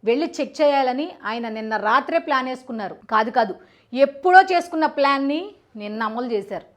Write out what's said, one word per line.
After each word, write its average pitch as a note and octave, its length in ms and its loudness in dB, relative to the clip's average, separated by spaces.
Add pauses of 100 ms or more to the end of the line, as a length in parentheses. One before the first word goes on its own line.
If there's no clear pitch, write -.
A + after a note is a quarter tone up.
వెళ్ళి B3+ 220 0 (100)
చెక్ C#4 220 -6
చేయాలని C#4 480 2 (240)
ఆయన A#3 160 -6 (100)
నిన్న A3 200 -6 (100)
రాత్రే C#4 400 2
ప్లాన్ C4+ 240 -2
వేసుకున్నారు. A3 440 -10 (180)
కాదు, A3 260 2
కాదు, G3 160 0 (500)
ఎప్పుడో F4+ 360 6 (120)
చేసుకున్న E4+ 340 0 (100)
ప్లాన్ని C#4 440 0 (400)
నిన్న G#3+ 300 -8
అమలు A#3+ 240 -8
చేశారు. G3 320 -6 (100)